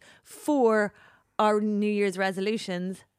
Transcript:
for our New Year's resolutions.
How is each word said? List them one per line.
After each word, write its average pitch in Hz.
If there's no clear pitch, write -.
for 226
our 214
New 208
Year's 202
resolutions. 190